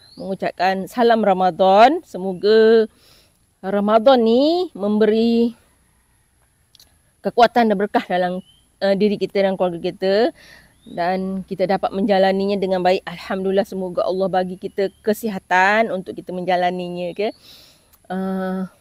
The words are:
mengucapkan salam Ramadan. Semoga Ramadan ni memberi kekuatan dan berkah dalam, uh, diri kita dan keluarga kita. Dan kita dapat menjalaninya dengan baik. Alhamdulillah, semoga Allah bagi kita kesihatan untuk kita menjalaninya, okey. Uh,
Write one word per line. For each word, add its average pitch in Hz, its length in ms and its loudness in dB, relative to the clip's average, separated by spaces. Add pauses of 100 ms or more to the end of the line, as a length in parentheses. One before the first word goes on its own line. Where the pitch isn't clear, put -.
(180)
mengucapkan 185 720 -4
salam 233 320 2
Ramadan. 190 800 4
Semoga 220 880 2 (720)
Ramadan 220 640 2
ni 302 480 2
memberi 220 800 0 (1700)
kekuatan 226 480 2
dan 202 80 0
berkah 208 320 -2
dalam, 180 320 -2 (400)
uh, 196 160 2
diri 202 240 0
kita 196 240 -2
dan 190 80 0
keluarga 175 400 -4
kita. 208 400 0 (480)
Dan 190 640 -6
kita 190 240 -4
dapat - 240 -2
menjalaninya 196 640 0
dengan 185 240 -2
baik. 185 240 0
Alhamdulillah, 190 640 -4
semoga 185 320 -6
Allah 190 240 -2
bagi 185 320 -4
kita 196 320 -6 (160)
kesihatan 208 880 0
untuk 185 240 -8
kita 180 160 -14
menjalaninya, 180 800 -4
okey. 208 240 -6 (720)
Uh, 190 560 -6 (160)